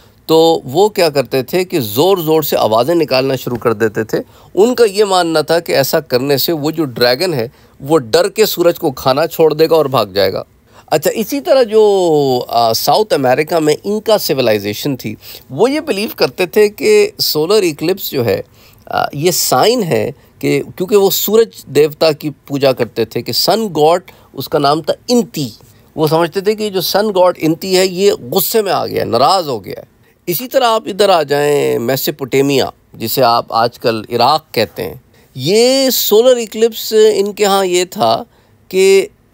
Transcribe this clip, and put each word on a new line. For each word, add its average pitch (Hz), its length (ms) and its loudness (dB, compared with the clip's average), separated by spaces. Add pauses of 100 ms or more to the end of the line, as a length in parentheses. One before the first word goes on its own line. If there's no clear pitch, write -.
(300)
तो 160 100 4 (280)
वो 175 240 2
क्या 170 200 0
करते 131 340 -2
थे 185 200 -2
कि 180 160 -4
ज़ोर-ज़ोर 156 600 0
से - 140 -4
आवाज़ें 120 380 2
निकालना 135 420 -2
शुरू 123 200 -8
कर 113 180 -2
देते 110 300 -2
थे। - 180 -4 (320)
उनका 233 300 2
ये 202 200 2
मानना 170 380 0
था 165 160 0
कि 170 160 -4
ऐसा 139 260 0
करने 139 380 -2
से 175 140 -2
वो 151 180 -4
जो 160 200 -4
ड्रैगन 127 420 0
है 123 180 -4 (280)
वो 147 180 2
डर 156 320 0
के 208 180 0
सूरज 170 300 0
को 156 160 -4
खाना 135 340 -2
छोड़ 156 260 2
देगा 160 220 2
और 151 140 2
भाग 107 240 -2
जाएगा। 95 300 0 (440)
अच्छा, 160 240 -2
इसी 254 300 -4
तरह 262 240 4
जो, 180 760 2
आ, 117 320 0
साउथ 180 400 0
अमेरिका 151 460 0
में 151 160 2
इंका 214 440 -2
सिविलाइजेशन 117 760 -2
थी, - 200 -10 (360)
वो 175 160 2
ये 294 140 -2
बिलीव 208 360 -6
करते - 300 -2
थे 214 240 2
कि 214 500 2
सोलर 185 440 0
इक्लिप्स 160 460 -4
जो 135 120 -2
है, 101 200 -2 (440)
आ, - 180 -2 (100)
ये 160 160 0
साइन 196 520 0
है 113 260 -2 (320)
कि, 143 180 -2 (100)
क्योंकि 180 260 -2
वो 196 160 4
सूरज 226 580 0
देवता 147 440 2
की 151 160 -10 (180)
पूजा 135 260 0
करते 113 320 -4
थे 123 160 -6
कि 120 140 -8
सन 214 360 0
गॉड, 156 400 2 (240)
उसका 147 240 -4
नाम 160 220 2
था 165 120 -2 (160)
इंती, 220 420 -2 (440)
वो 151 120 0
समझते 165 340 0
थे 208 140 -2
कि 214 140 -6
जो 185 140 -4
सन 214 280 0
गॉड 180 280 2
इंती 165 340 -2
है 185 140 4
ये 190 340 0
गुस्से 185 400 -2
में 190 100 -2
आ 120 140 -2
गया, 107 200 -6
नाराज़ 147 420 2
हो 120 120 -6
गया - 200 -14
है। - 80 -20 (400)
इसी 180 200 -6
तरह 262 200 2
आप 226 200 -2
इधर 196 240 2
आ 170 120 4
जाएं 139 560 0
मेसोपोटामिया, 135 920 -2 (240)
जिसे 113 280 -4
आप 117 320 0
आजकल 113 560 -2
इराक 127 340 0 (100)
कहते 110 280 -4
हैं, 95 180 -12 (340)
ये 240 580 2
सोलर 240 460 2
इक्लिप्स 226 540 -4
इनके 208 500 2
यहाँ 196 220 2
ये 180 220 0
था 117 280 0 (560)
कि 190 380 4 (240)